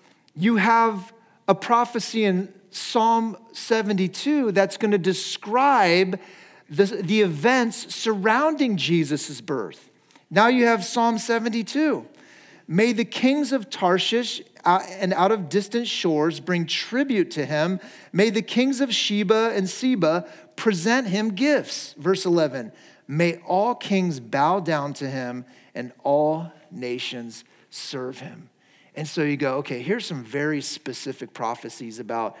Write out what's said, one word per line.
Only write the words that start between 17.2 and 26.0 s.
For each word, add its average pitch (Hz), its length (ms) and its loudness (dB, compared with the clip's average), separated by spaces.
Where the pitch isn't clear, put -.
to 151 120 -4
him. 156 340 -2
May 208 180 4
the 214 120 0
kings 254 380 0
of 262 120 0
Sheba 214 600 2
and 190 140 0
Seba 180 580 0
present 220 520 0
him 214 260 0
gifts." 269 640 -2
Verse 180 260 0
eleven, 143 480 0
"May 165 300 0
all 202 280 2
kings 185 440 0
bow 139 400 2
down 147 360 -2
to 135 140 -8
him 127 360 -8
and 120 180 -10